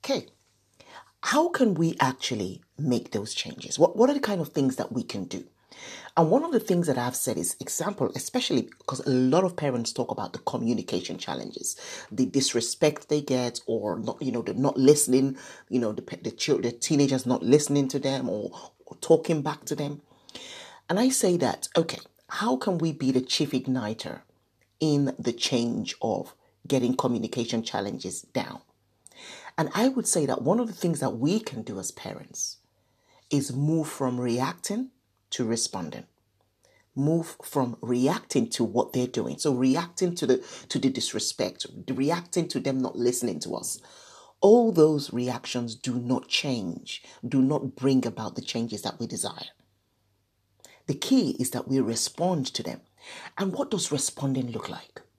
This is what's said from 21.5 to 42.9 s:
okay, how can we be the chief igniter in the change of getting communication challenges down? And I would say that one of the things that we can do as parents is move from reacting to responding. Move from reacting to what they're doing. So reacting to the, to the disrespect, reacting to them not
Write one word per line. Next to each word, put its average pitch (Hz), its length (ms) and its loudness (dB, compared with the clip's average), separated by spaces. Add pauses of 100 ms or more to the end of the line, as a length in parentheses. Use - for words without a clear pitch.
okay, 170 220 -2 (280)
how 233 300 0
can 190 180 0
we 165 160 0
be 135 180 0
the 127 120 4
chief 143 300 -2
igniter 127 680 -4 (600)
in 143 380 2
the 113 140 -2
change 117 680 -2
of 98 320 -2 (340)
getting 127 260 2
communication 117 680 -2
challenges 101 580 -6
down? - 400 -6 (960)
And 160 160 0
I 226 160 2
would 262 200 0
say 156 180 2
that - 160 0
one 175 160 4
of 240 80 0
the 214 60 -8
things 170 260 -2
that 113 180 -2
we 151 220 2
can 123 240 -8
do 98 160 -8
as - 140 -8
parents - 680 -10 (720)
is 139 220 0
move 151 360 0
from 123 320 -2
reacting 139 680 -2 (400)
to - 140 -2
responding. 104 600 -4 (880)
Move 160 460 0
from 123 380 -2
reacting 123 680 2
to - 140 0
what 113 280 0
they're 123 140 0
doing. - 320 -4
So 147 160 2
reacting 170 640 0
to 147 100 -2
the, 127 120 6 (300)
to - 120 -2
the 135 100 4
disrespect, - 760 -4 (220)
reacting 165 600 0
to 143 100 -2
them 131 200 0
not 127 180 -2